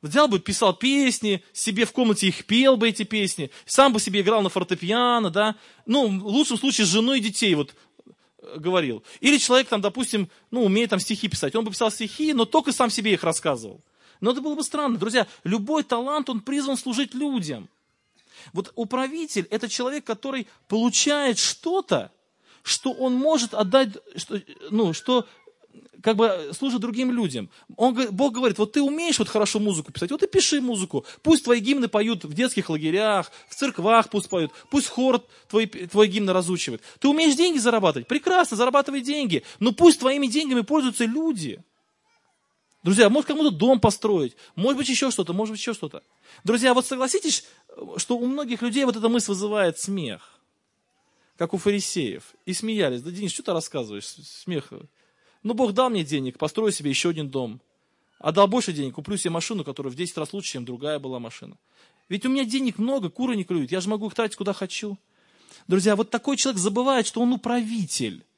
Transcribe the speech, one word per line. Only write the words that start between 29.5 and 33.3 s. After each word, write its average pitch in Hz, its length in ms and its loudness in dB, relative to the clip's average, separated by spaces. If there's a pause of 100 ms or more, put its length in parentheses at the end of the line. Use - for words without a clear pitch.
музыку 190 340 -2
писать, 180 200 -6
вот 311 100 -2
и 403 60 -2
пиши 311 320 2
музыку. 208 440 -4 (180)
Пусть 311 200 4
твои 240 160 4
гимны 240 300 0
поют 214 360 0
в 151 80 -10
детских 208 380 -2
лагерях, 180 600 0 (180)